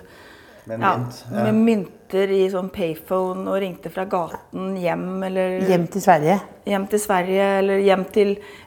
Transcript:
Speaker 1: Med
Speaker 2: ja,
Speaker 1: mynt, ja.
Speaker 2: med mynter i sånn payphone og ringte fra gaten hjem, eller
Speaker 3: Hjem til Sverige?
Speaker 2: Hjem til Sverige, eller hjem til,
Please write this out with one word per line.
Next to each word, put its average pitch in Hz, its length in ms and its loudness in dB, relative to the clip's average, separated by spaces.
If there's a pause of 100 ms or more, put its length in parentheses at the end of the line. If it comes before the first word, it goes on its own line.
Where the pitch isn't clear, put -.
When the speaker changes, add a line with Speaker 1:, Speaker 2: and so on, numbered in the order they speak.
(680)
Speaker 1:
Med 110 140 -8
Speaker 2:
ja, 185 160 2
Speaker 1:
mynt, - 340 -8
ja. 208 200 -2
Speaker 2:
med 214 40 2
mynter 202 720 0
i 190 200 2
sånn 190 200 -4
payphone 185 760 -4
og 190 120 -2
ringte 180 300 -8
fra 185 160 -6
gaten 185 720 -6
hjem, 180 460 -4
eller 185 380 -2
Speaker 3:
Hjem 180 280 2
til 196 120 -6
Sverige? 175 380 6 (280)
Speaker 2:
Hjem 196 200 -2
til 208 120 0
Sverige, 196 580 0
eller 196 220 2
hjem 190 320 4
til, 202 260 2 (300)